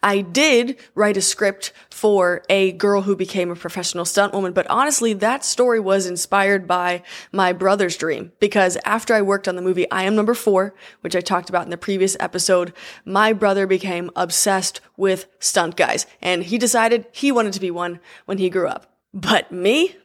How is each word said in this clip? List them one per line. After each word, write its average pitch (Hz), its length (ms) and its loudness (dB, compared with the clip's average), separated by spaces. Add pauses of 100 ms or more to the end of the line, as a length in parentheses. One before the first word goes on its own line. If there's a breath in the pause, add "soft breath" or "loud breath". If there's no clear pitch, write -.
I 202 200 2
did 240 560 2 (180 loud breath)
write 208 220 0
a 190 40 -2
script - 520 -2 (160 loud breath)
for 180 600 2
a 190 240 2
girl 202 280 0
who 196 140 0
became 185 360 -4
a 170 60 -10
professional 175 480 -6
stunt 202 280 0
woman. 190 200 -2
But 214 140 0
honestly, 240 460 0
that 220 300 -2
story 240 380 2
was 190 240 0
inspired 196 600 0
by 180 380 0 (300 loud breath)
my 190 180 4
brother's 185 460 2
dream, 160 420 -4
because 202 460 2
after 226 280 0
I 214 80 4
worked 196 280 0
on 180 80 -4
the 180 40 -8
movie 185 300 -2
I 185 120 -2
Am 202 120 2
Number 214 200 2
Four, 196 400 2 (260 loud breath)
which 175 140 -6
I 180 60 2
talked 180 280 -4
about 175 160 -2
in 165 60 -10
the 175 60 -8
previous 190 440 -2
episode, 180 520 0 (300 loud breath)
my 214 300 2
brother 196 340 2
became 185 480 -2
obsessed 185 640 -2 (160 soft breath)
with 190 300 0 (140)
stunt - 360 0
guys, - 300 0 (160 soft breath)
and 180 220 -2
he 185 140 -4
decided 226 540 2
he 277 220 0
wanted 220 200 0
to 190 60 -8
be 185 120 -4
one 175 280 -6 (280 loud breath)
when 196 100 -4
he 190 120 0
grew 185 180 -2
up. - 180 -8 (260)
But 185 400 -2
me? 233 540 0